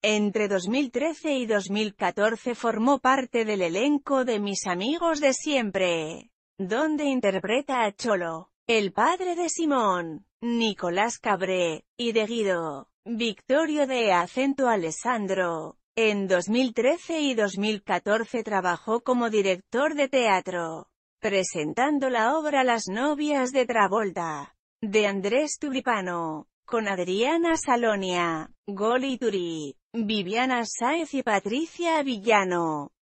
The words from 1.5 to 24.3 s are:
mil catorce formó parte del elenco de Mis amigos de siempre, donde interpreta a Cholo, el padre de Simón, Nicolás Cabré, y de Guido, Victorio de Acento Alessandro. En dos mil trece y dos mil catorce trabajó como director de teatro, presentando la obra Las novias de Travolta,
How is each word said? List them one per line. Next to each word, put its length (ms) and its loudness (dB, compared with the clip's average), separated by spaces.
mil 240 -2
catorce 600 0
formó 440 2
parte 440 2
del 180 0
elenco 640 2
de 160 0
Mis 260 -4
amigos 540 0
de 140 4
siempre, 1000 -2
donde 460 0
interpreta 800 0
a 80 0
Cholo, 580 -4
el 280 2
padre 420 0
de 140 -2
Simón, 760 0
Nicolás 760 0
Cabré, 680 0
y 160 -2
de 140 2
Guido, 600 -2
Victorio 840 0
de 260 2
Acento 560 0
Alessandro. 1040 -2
En 280 2
dos 200 2
mil 280 2
trece 460 0
y 120 2
dos 240 0
mil 240 -2
catorce 640 -2
trabajó 580 -2
como 300 0
director 640 0
de 120 0
teatro, 840 0
presentando 920 0
la 260 2
obra 260 0
Las 240 2
novias 640 0
de 140 2
Travolta, 880 0